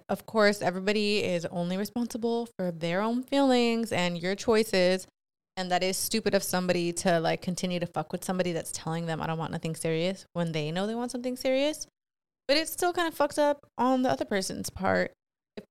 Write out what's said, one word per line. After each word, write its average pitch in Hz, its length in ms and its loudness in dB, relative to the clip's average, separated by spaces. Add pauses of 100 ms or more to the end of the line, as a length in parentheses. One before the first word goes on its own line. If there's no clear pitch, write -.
of - 160 -4
course, 208 360 4
everybody 208 640 0
is 175 220 -2
only 175 320 -4
responsible 233 800 -4
for 180 140 -2
their 170 300 -2
own 233 220 0
feelings 240 680 2
and 175 260 0
your 180 180 -2
choices. 190 720 2 (500)
And 180 140 -4
that 180 100 4
is 185 160 2
stupid - 380 0
of 190 80 4
somebody 175 500 0
to, 170 260 2
like, 165 220 0
continue 180 380 -2
to 170 80 -2
fuck - 240 -6
with 180 120 -6
somebody 180 280 0
that's 165 200 -4
telling 165 360 -4
them, 160 140 -4
"I 156 40 -4
don't 160 140 -2
want 156 120 -4
nothing 165 240 -6
serious," 165 580 -2
when 170 180 -2
they 156 200 -2
know 185 140 -2
they 220 80 -4
want 240 180 -6
something 247 240 -6
serious. 277 520 0 (600)
But 285 100 4
it's 320 140 -2
still 349 220 0
kind 349 140 0
of 311 80 -4
fucked 285 240 0
up 294 260 2 (120)
on 254 260 4
the 254 80 2
other 269 120 0
person's 202 460 -4
part 185 440 0 (440)
if 214 140 -14